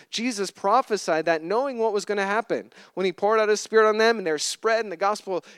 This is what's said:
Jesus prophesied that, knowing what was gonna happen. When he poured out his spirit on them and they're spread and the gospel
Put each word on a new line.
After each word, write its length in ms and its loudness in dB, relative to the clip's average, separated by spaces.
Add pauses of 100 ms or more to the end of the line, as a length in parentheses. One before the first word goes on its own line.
(100)
Jesus 400 -4
prophesied 760 0
that, 160 0
knowing 360 -2
what 140 0
was 120 -2
gonna 220 -2
happen. 460 -4 (220)
When 120 -2
he 60 0
poured 260 0
out 100 2
his 120 2
spirit 280 4
on 100 2
them 200 4
and 80 -6
they're 120 0
spread 460 -2
and 60 -10
the 60 -8
gospel 480 -2 (140)